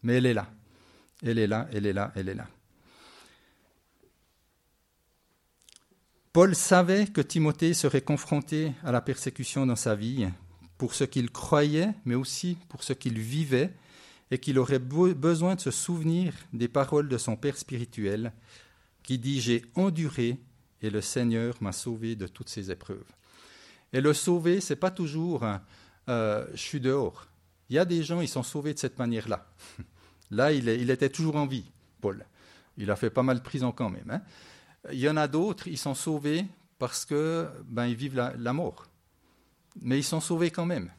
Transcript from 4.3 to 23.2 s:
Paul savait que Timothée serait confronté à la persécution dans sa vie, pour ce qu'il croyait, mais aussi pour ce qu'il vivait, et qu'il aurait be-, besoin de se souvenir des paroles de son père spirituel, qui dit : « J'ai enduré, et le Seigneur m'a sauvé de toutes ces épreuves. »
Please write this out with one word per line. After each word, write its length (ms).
Paul 240
savait 520
que 140
Timothée 520
serait 280
confronté 720
à 80
la 100
persécution 640
dans 100
sa 200
vie, 320
pour 160
ce 100
qu'il 280
croyait, 600
mais 100
aussi 420
pour 140
ce 100
qu'il 260
vivait, 540
et 100
qu'il 200
aurait 200
be-, 340
besoin 420
de 60
se 100
souvenir 600
des 140
paroles 400
de 100
son 180
père 220
spirituel, 760
qui 140
dit : « 240
J'ai 240
enduré, 640
et 80
le 120
Seigneur 600
m'a 100
sauvé 440
de 120
toutes 220
ces 220
épreuves. » 400